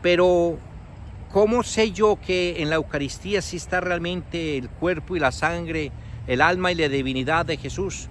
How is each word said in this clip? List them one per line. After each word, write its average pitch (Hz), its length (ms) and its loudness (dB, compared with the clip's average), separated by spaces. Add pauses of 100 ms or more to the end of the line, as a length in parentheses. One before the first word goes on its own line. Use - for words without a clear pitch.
Pero, 175 560 4 (720)
¿cómo 214 320 4
sé 220 300 2
yo 208 300 4
que 175 380 0
en 151 80 0
la 160 60 2
Eucaristía 160 680 -2
sí - 160 -8
está 180 240 -2
realmente 170 760 -4
el 127 140 -4
cuerpo 175 460 -2
y 165 40 0
la 131 120 2
sangre, 160 600 -2 (360)
el 127 140 4
alma 180 300 4
y 180 40 0
la 156 140 2
divinidad 135 540 0
de 160 140 -2
Jesús? - 540 -6